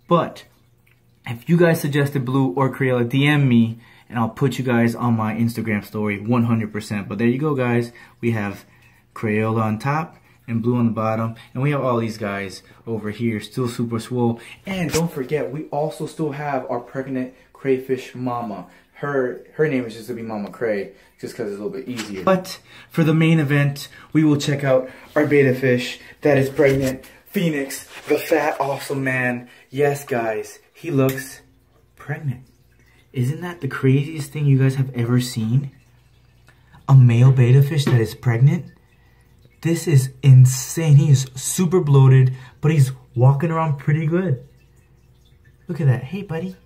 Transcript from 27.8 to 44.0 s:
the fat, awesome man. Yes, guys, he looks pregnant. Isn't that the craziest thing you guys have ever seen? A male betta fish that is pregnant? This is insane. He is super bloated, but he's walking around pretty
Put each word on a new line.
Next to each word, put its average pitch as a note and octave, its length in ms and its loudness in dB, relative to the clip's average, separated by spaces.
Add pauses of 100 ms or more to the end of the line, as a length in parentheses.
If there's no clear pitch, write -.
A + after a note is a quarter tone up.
the D3 100 2
fat, D3+ 420 0
awesome C#3 420 -4
man. B2+ 460 -2 (220)
Yes, C#3 340 -2
guys, A2 540 -6 (160)
he - 160 -12
looks C3+ 500 -2 (560)
pregnant. D3 460 -8 (720)
Isn't C3+ 280 -4
that F3 200 -10
the - 80 -6
craziest C#3 640 0
thing D3 120 -4
you C#3 140 6
guys C3 160 2
have C3 200 -2
ever A#2+ 260 0
seen? B2 500 -2 (1160)
A C#3 60 6
male B2 380 8
betta B2+ 300 6
fish C#3+ 240 0
that A#2+ 140 4
is A2 140 -4
pregnant? B2+ 520 2 (960)
This E3 240 -2
is C3+ 240 2 (120)
insane. C#3 720 6
He D#3 140 6
is C3 240 4
super F3+ 460 0
bloated, C3 540 6 (260)
but D3+ 100 0
he's C#3+ 220 4 (220)
walking C#3 360 2
around D#3+ 260 -2
pretty D#3 300 -2